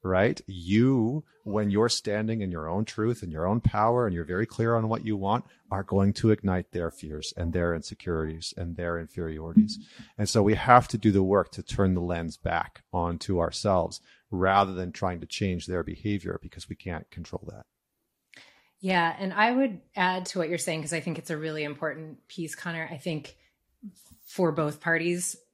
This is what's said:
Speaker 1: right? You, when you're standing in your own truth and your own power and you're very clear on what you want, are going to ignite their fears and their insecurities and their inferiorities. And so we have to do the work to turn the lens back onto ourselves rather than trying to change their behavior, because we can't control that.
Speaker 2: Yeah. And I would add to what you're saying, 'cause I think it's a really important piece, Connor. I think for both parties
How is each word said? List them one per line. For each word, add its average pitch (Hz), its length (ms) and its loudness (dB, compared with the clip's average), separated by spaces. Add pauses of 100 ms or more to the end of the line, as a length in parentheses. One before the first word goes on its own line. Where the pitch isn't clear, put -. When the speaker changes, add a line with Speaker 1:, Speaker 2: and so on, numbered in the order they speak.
Speaker 1:
right? 92 440 2
You, 113 760 2 (200)
when 104 280 0
you're 110 180 4
standing 110 520 -2
in 95 100 -4
your 80 180 -6
own 101 160 0
truth 113 380 -2
and 85 80 -8
your 80 160 -2
own 110 140 2
power 117 440 4
and 98 80 0
you're 85 100 -4
very 90 220 -2
clear 113 300 0
on 113 120 0
what 110 180 -2
you 107 120 -2
want, 98 280 0 (260)
are 98 120 -4
going 98 300 4
to - 180 2
ignite 92 400 0
their 82 200 -4
fears 76 440 -10
and 85 180 -2
their 87 200 2
insecurities 80 840 -6
and 85 220 -8
their 85 220 -4
inferiorities. 82 800 0 (380)
And 104 120 -2
so 110 140 4
we 107 120 6
have 123 340 8
to 113 80 -4
do 107 140 4
the 98 120 6
work 95 300 2
to 92 100 -12
turn 95 320 2
the 87 60 0
lens 85 360 -4
back - 460 -4 (100)
onto 87 460 -2
ourselves 85 600 0 (280)
rather 95 440 4
than 90 180 -6
trying 90 280 -4
to 87 80 -12
change 92 380 -2
their 90 180 -2
behavior, 92 580 -4
because - 280 -16
we 78 60 -10
can't 82 360 -10
control - 400 -12
that. - 140 -20 (1120)
Speaker 2:
Yeah. 175 400 2
And 190 140 -4
I 220 180 4
would 254 300 0 (140)
add 185 320 0
to - 120 -6
what 160 100 -2
you're 170 80 -2
saying, 160 240 -2
'cause 151 120 -6
I 160 80 -2
think 160 180 -6
it's - 100 -16
a 160 80 -4
really 156 260 -6
important 147 640 -8
piece, 165 280 -10
Connor. 165 340 -8
I 160 80 -10
think 151 380 -6 (920)
for 175 260 0
both 151 300 -2
parties 170 540 0 (180)